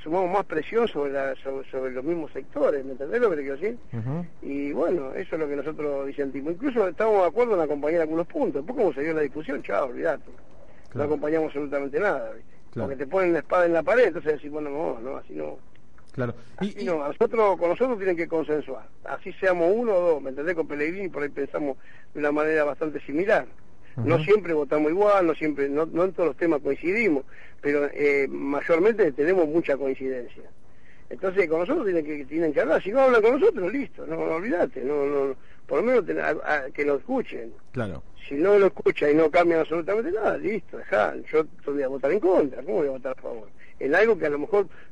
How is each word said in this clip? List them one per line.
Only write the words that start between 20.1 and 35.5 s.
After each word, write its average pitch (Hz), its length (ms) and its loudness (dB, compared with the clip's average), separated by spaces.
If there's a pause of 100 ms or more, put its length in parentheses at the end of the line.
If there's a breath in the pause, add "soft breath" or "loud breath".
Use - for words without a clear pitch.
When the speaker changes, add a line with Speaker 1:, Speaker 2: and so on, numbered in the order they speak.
Speaker 1:
¿me 135 80 -6
entendés? 147 240 -2
Con 160 120 -2
Pellegrini 156 440 -4
por 147 140 -4
ahí 143 40 -4
pensamos 143 480 -4 (380 soft breath)
de 151 60 -6
una 147 120 2
manera 151 320 2
bastante 143 360 -2
similar. 160 460 2 (500 soft breath)
No 131 180 2
Speaker 2:
Ujú. 156 100 2
Speaker 1:
siempre 180 300 4
votamos 151 380 2
igual, 196 340 6
no 160 80 4
siempre, 143 340 0
no, 147 160 0
no 160 200 0
en 190 80 0
todos 175 160 0
los 135 80 -2
temas 165 240 2
coincidimos, 156 640 0 (360 loud breath)
pero, 143 320 2
eh, 143 380 2
mayormente 160 800 2
tenemos 156 380 4
mucha 147 280 2
coincidencia. 131 680 -4 (680 soft breath)
Entonces, 185 380 0
con 160 120 2
nosotros 254 240 0
tienen 170 200 2
que, 147 200 -6
tienen 156 280 0
que 139 80 4
hablar. 254 200 4
Si 185 120 -4
no 262 80 4
hablan 254 200 8
con 247 200 6
nosotros, 247 320 4
listo, 226 340 -6
no, 160 100 -4
no, 160 200 0
olvídate, 233 480 -2
no, 143 200 0
no, 139 300 0 (320 soft breath)